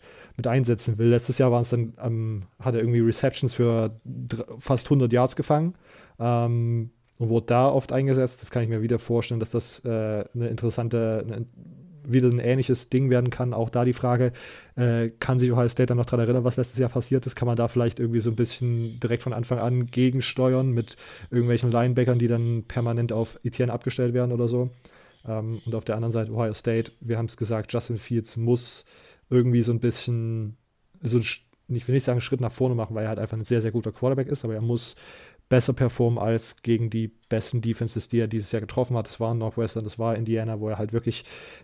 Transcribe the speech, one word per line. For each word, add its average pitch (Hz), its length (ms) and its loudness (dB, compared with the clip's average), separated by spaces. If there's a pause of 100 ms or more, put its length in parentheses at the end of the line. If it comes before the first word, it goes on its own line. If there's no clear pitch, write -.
(360)
mit 123 120 -4
einsetzen 117 500 2
will. 117 120 4
Letztes 120 280 2
Jahr 127 140 4
waren's 120 180 2
dann, 117 320 -2
ähm, 110 460 -4 (120)
hat 123 140 -2
er 113 80 0
irgendwie 120 200 4
Receptions 120 520 0
für 113 500 0
dr-, 123 560 -10
fast - 300 0
hundert 127 240 4
Yards 127 220 2
gefangen, 160 400 0 (440)
ähm, 117 720 0 (300)
und 113 100 0
wurde 117 160 2
da 127 240 4
oft 135 240 -2
eingesetzt. 131 480 0
Das - 80 -18
kann 120 140 -2
ich 110 60 -2
mir 110 120 -2
wieder 113 160 2
vorstellen, 117 420 -2
dass 110 120 -6
das, - 340 -6
äh, 107 480 -2
eine 120 140 -2
interessante, 113 800 -2
eine, 117 180 -6 (600)
wieder 127 220 4
ein 120 120 2
ähnliches 127 500 0
Ding 131 200 2
werden 123 200 4
kann. 117 240 -2
Auch 110 160 -2
da 123 160 2
die 123 80 2
Frage, 123 400 2 (420)
äh, 117 340 2 (120)
kann 127 180 2
sich 123 140 4
Ohio 120 160 4
State 127 160 2
dann 123 100 2
noch 120 100 2
dran 120 140 0
erinnern, 120 240 2
was 123 140 0
letztes 120 200 -2
Jahr 127 120 2
passiert 127 360 0
ist? 127 120 -10
Kann 120 80 -2
man 120 100 2
da 117 140 2
vielleicht 117 280 0
irgendwie 117 220 0
so 113 100 0
ein 110 60 -2
bisschen 117 640 -2
direkt 117 240 -2
von 127 80 -4
Anfang 113 280 -2
an 120 260 0
gegensteuern 127 840 2
mit 117 260 -2 (340)
irgendwelchen 120 400 2
Linebackern, 120 480 4
die 120 80 2
dann 117 400 0
permanent 117 460 -2
auf 113 320 -4
Etienne 120 260 0
abgestellt 120 420 -2
werden 123 200 0
oder 120 160 2
so? 123 200 0 (560)
Ähm, 110 400 -4
und 117 100 -4
auf 110 100 -4
der 110 100 -2
anderen 113 160 -2
Seite 110 220 -2
Ohio 110 200 0
State, 113 460 -2
wir 117 180 -4
haben's 113 200 -4
gesagt, 110 340 -4
Justin 117 280 -4
Fields 113 360 -4
muss 120 480 0 (460)
irgendwie 123 320 4
so 113 100 2
ein 117 80 2
bisschen, 113 800 -2 (440)
so 120 180 2
ein 110 40 0
Sch-, - 200 -8 (260)
ich 117 180 -4
will 127 80 2
nicht 135 80 2
sagen, 123 120 0
einen 120 60 0
Schritt 123 200 -2
nach 113 100 -2
vorne 127 240 0
machen, 110 200 -4
weil 110 100 -2
er 110 40 -2
halt 104 100 -4
einfach 113 180 -4
ein 110 80 -6
sehr, 117 160 2
sehr 110 100 -2
guter 113 220 -2
Quarterback 131 340 0
ist, 143 160 -4
aber 113 120 -4
er 110 60 -4
muss 117 340 -2 (540)
besser 127 240 4
performen 117 440 2
als 110 460 -2
gegen 113 260 2
die 110 220 -4 (180)
besten 117 320 -2
Defenses, 113 460 -4
die 117 100 0
er 110 100 2
dieses 110 260 -4
Jahr 110 80 0
getroffen 120 340 -2
hat. 110 120 -2
Das - 120 -14
war 113 160 0
Northwestern, 113 480 -2
das 104 160 -10
war 113 160 0
Indiana, 110 440 -2
wo 107 100 -4
er 104 80 -4
halt 107 160 -4
wirklich 117 320 -2 (380)